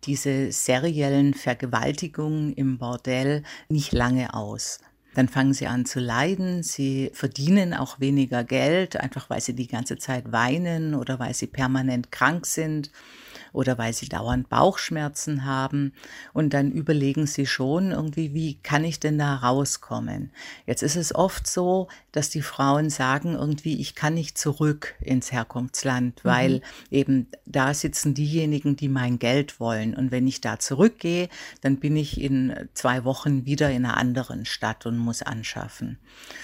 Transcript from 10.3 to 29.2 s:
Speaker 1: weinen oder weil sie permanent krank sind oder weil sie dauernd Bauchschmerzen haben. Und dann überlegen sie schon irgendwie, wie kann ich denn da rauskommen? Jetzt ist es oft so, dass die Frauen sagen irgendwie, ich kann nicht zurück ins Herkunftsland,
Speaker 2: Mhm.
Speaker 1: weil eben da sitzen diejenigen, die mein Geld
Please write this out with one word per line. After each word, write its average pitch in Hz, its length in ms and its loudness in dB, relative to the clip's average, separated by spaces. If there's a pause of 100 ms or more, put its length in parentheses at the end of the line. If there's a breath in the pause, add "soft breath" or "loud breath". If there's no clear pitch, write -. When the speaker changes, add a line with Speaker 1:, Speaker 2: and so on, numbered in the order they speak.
Speaker 1:
weinen 156 640 0
oder 131 240 -2
weil 123 160 -4
sie - 140 -6
permanent 131 640 0
krank 156 340 2
sind 156 460 -2 (600 loud breath)
oder 127 240 2
weil 113 160 0
sie 131 160 -6
dauernd 113 400 0
Bauchschmerzen 147 960 2
haben. 135 500 0 (380 loud breath)
Und 147 220 2
dann 143 160 4
überlegen 147 560 2
sie 143 200 -2
schon 160 440 0
irgendwie, 151 440 -4
wie 160 280 -4
kann 147 220 0
ich 165 160 -4
denn 151 180 2
da 143 160 2
rauskommen? 123 960 -2 (360 loud breath)
Jetzt - 180 -2
ist 147 100 2
es 170 180 -2
oft - 360 0
so, 180 400 2 (240 loud breath)
dass 151 180 0
die 151 120 -4
Frauen 143 460 2
sagen 143 460 0
irgendwie, 147 460 -2
ich - 160 -8
kann 156 180 0
nicht 165 240 -4
zurück 151 640 0
ins 127 320 0
Herkunftsland, 123 920 -2
Speaker 2:
Mhm. - 40 2
Speaker 1:
weil 131 340 4 (300 loud breath)
eben 135 340 4 (200)
da 143 280 2
sitzen 147 400 -2
diejenigen, 147 600 0
die 147 120 -2
mein 123 300 0
Geld 135 400 2